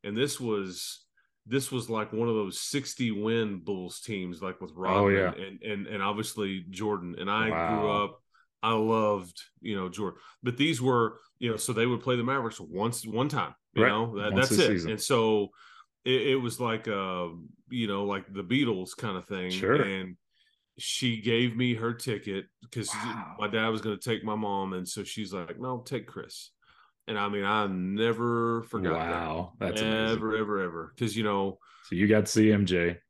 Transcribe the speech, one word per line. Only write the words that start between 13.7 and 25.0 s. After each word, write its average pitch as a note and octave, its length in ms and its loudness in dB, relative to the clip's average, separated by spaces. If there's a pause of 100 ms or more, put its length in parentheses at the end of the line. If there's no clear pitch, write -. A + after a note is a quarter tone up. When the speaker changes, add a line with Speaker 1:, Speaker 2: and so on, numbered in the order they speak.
Speaker 1:
you A2 100 4
Speaker 2:
Right. B2+ 80 6
Speaker 1:
know, A2 240 -2
that, G#2 160 0
Speaker 2:
Once B2+ 160 4
Speaker 1:
that's - 120 4
Speaker 2:
a D#3 40 8
Speaker 1:
it. A#2 40 6
Speaker 2:
season. G2 240 0
Speaker 1:
And G#2+ 80 -4
so A2 480 4 (560)
it, B2+ 240 4
it C3+ 80 4
was A#2+ 240 -2
like, A2+ 280 0
uh, F#2 400 -2 (400)
you A#2+ 180 -2
know, G2+ 180 0
like G2 280 -4
the G2 120 -6
Beatles G#2+ 520 0
kind G#2 200 -4
of F2+ 100 -8
thing. F#2 240 -4
Speaker 2:
Sure. G2 320 4
Speaker 1:
And F#2+ 340 -4 (600)
she A#2 420 -2
gave A#2 360 2
me B2 180 2
her A#2 200 -2
ticket G2+ 520 -6 (240)
'cause G#2+ 220 -6
Speaker 2:
Wow. - 460 -8
Speaker 1:
my G#2 100 0
dad A2 200 2
was A2 120 0
gonna G#2 160 -2
take A2+ 280 -2
my G#2+ 100 0
mom. G2 380 0
And F#2 160 -4
so G2+ 160 -8